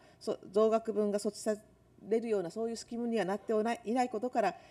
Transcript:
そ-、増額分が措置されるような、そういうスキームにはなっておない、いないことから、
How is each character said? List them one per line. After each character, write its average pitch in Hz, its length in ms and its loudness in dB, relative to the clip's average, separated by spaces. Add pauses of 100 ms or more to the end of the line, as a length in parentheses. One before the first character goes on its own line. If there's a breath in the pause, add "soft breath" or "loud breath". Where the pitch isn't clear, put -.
(220 soft breath)
そ-、 - 180 -4 (140)
増 220 160 6
額 220 240 2
分 208 180 2
が 202 80 0
措 220 80 -4
置 - 120 -6
さ 214 180 -2 (500)
れ 220 140 2
る 233 80 -4
よ 208 100 2
う 180 40 0
な、 165 80 -6
そ 226 140 -4
う 233 40 -2
い 233 40 -6
う 220 40 -8
ス - 100 -14
キ 240 80 -10
ー 226 40 -4
ム 240 80 -2
に 226 100 0
は 190 80 2
な 190 100 -2
っ 208 40 -4
て - 140 -2
お 214 100 4
な 233 100 0
い、 - 100 -10
い 208 100 -2
な 254 100 4
い 247 60 -2
こ 220 100 -6
と 247 100 -4
か 247 120 0
ら、 185 140 2 (160 loud breath)